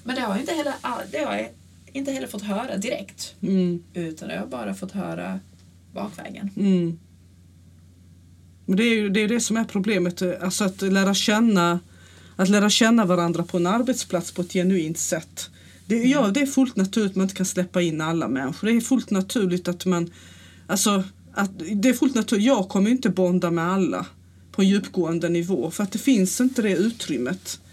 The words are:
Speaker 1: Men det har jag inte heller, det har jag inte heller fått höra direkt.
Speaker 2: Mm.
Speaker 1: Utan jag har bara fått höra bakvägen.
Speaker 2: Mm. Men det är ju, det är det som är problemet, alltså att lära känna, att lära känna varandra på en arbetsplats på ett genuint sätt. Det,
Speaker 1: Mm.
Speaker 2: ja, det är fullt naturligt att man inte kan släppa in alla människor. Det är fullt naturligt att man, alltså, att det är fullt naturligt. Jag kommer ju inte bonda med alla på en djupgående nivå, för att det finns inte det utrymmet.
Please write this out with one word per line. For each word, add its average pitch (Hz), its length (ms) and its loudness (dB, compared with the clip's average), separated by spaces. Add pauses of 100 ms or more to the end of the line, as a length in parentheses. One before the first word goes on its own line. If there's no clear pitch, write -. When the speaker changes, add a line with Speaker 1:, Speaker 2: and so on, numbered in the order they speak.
Speaker 1:
Men 247 120 -6
det 262 60 -4
har 226 120 -2
jag 208 60 -2
inte 330 140 -4
heller, 285 200 -2 (380)
det 277 60 -6
har 247 180 -2
jag 214 140 -6 (440)
inte 277 180 -4
heller 262 160 -6
fått 202 140 -10
höra 208 360 -4
direkt. - 640 -8
Speaker 2:
Mm. 180 420 0 (100)
Speaker 1:
Utan 165 360 -8
jag 170 100 -6
har 214 80 -8
bara 247 260 -8
fått - 180 -10
höra 165 480 -6 (540)
bakvägen. - 640 -10
Speaker 2:
Mm. 180 420 2 (1700)
Men 185 120 2
det 220 60 4
är 233 120 4
ju, 208 140 0
det 196 100 0
är 214 80 2
det 233 120 0
som 226 180 -2
är 226 60 0
problemet, 185 580 -2 (200)
alltså 185 220 -2
att 190 180 -2
lära 190 320 2
känna, 196 680 4 (560)
att 185 140 2
lära 208 200 4
känna 226 360 4
varandra 170 380 0
på 175 140 -4
en 175 100 2
arbetsplats 214 640 -2
på 185 100 -6
ett 180 120 -8
genuint 175 440 0
sätt. - 520 -6 (360)
Det, 214 100 0
Speaker 1:
Mm. 233 140 4
Speaker 2:
ja, 269 180 4
det 202 140 2
är 277 40 4
fullt 262 300 2
naturligt 196 360 0
att - 40 -18
man 190 80 2
inte 190 120 -2
kan 185 100 -2
släppa 180 360 -2
in 160 200 0
alla 160 260 -2
människor. 135 400 -4
Det 226 100 4
är 226 40 4
fullt 233 300 0
naturligt 190 560 0
att 180 180 -6
man, 170 260 0 (560)
alltså, 202 360 2 (300)
att 202 180 -2 (240)
det 202 140 4
är 247 40 4
fullt 262 220 2
naturligt. 214 300 2
Jag 233 240 4
kommer 196 200 2
ju 254 60 4
inte 254 140 0
bonda 180 420 2
med 165 200 0
alla 175 340 0 (460)
på - 100 -2
en 190 60 6
djupgående 170 600 0
nivå, 170 420 0
för - 120 -4
att 196 80 -4
det 214 80 -6
finns 202 420 2
inte 254 200 2
det 208 160 2
utrymmet. 185 840 -2 (140)